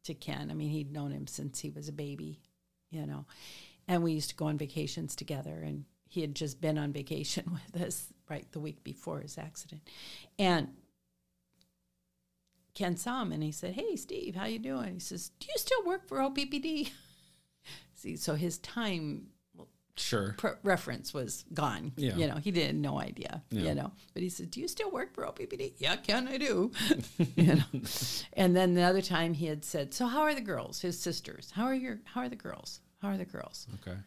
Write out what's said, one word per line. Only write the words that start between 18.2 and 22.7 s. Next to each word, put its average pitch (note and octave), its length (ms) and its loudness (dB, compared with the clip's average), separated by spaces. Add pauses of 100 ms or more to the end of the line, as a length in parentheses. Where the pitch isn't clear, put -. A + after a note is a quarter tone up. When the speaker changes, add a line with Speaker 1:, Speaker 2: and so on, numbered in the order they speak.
Speaker 1:
his E3 240 0
time D#3+ 680 -2 (680)
Speaker 2:
Sure. G#2 420 2
Speaker 1:
pre-, - 140 2 (100)
reference F3+ 500 2
was - 320 -6 (120)
gone. A#2+ 420 0
Speaker 2:
Yeah. C3 180 2
Speaker 1:
You D#3+ 120 4
know, C3+ 80 0
he D3+ 160 0
did D3+ 240 2